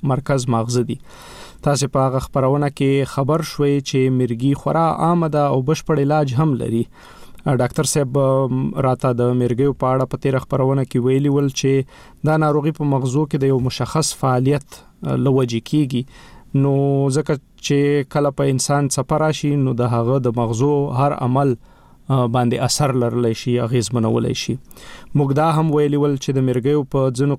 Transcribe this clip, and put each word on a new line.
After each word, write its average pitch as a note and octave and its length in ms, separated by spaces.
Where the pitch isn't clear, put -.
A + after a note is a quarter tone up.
مرکز C3+ 440
ماغزه A#2+ 340
دي. - 180
تاسې C#3+ 240
په C#3 120
هغه C3 200
خپرونه C#3 500
کې C#3 340
خبر C#3 380
شوئ C#3+ 380
چې C3 300
مرګي B2+ 440
خورا D#3 380
عامه E3 360
ده D3 120
او C#3 220
بشپړ D3+ 380
علاج C#3+ 340
هم D3+ 200
لري. A#2 340
آه، C#3 80
ډاکټر B2 280
صاحب، C#3 340
آم، C3+ 580
راته B2+ 380
د A#2+ 80
مرګیو B2 520
په C3 240
اړه C3 80
په C3 120
تیره C3 220
خپرونه C3+ 440
کې - 120
ویلي C3+ 340
ول C#3+ 180
چې C3+ 380
دا D#3 120
ناروغي D3+ 340
په D3+ 120
مغزو C3+ 420
کې D3+ 120
د C3+ 60
یو C3+ 160
مشخص B2+ 560
فعالیت، C3 520
آه، C3+ 120
له B2+ 140
وجې B2 400
کیږي. B2+ 340
نو C#3 540
ځکه C#3+ 300
چې C#3+ 480
کله C#3+ 220
په C#3 120
انسان C#3 440
څپه C3+ 300
راشي، D3 380
نو C3 180
د A#2 80
هغه A#2+ 380
د B2 80
مغزو A#2+ 600
هر C#3 240
عمل، C3 420
آه، C3 180
باندې A#2+ 260
اثر C3 400
لرلی A#2+ 400
شي، A#2+ 260
اغیزمنولی A#2 720
شي. A#2+ 240
موږ C#3 180
دا D3+ 180
هم D#3 200
ویلي D3 260
ول C#3+ 180
چې C3+ 140
د C3+ 80
مرګیو C3 460
په C3+ 280
ځینو C#3 280